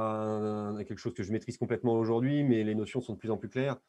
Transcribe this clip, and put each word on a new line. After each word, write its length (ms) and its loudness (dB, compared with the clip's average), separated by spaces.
un, 600 -2
quelque 140 -8
chose 160 -6
que 80 -6
je 100 -2
maîtrise 240 -4
complètement 380 0
aujourd'hui, 500 2
mais 200 6
les 100 2
notions 260 -2
sont 140 -6
de 40 -8
plus 120 -4
en 60 2
plus 120 -8
claires. 280 -2